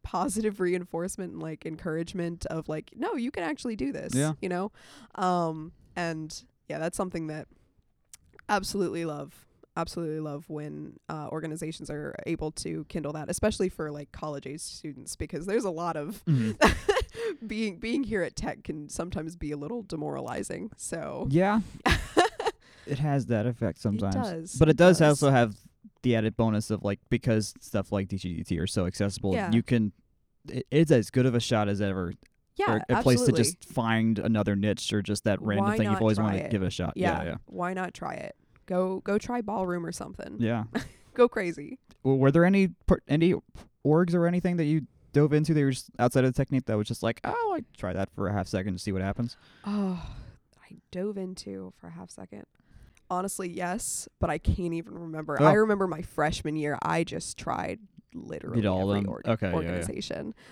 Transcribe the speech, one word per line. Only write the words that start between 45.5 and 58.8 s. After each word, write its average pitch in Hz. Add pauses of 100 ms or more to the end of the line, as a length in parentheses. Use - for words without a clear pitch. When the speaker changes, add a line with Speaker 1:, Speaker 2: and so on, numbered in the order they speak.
Speaker 2:
that 151
were 135
just - (100)
outside 123
of 131
the -
technique 131
that 110
was 107
just -
like, 117
"Oh, 453
I 269 (140)
try 92
that -
for -
a 98
half 95
second 95
to 90
see 104
what 92
happens"? 101 (300)
Speaker 1:
Oh, 196 (560)
I - (160)
dove 196
into 185
for 175
a 165
half 175
second. - (640)
Honestly, 185
yes, 175 (120)
but 175
I 151
can't 170
even 165
remember. 160
Speaker 2:
Oh. 147
Speaker 1:
I 156
remember 208
my 160
freshman 156
year, 147
I 165
just -
tried - (340)
literally -
Speaker 2:
Did 101
all 92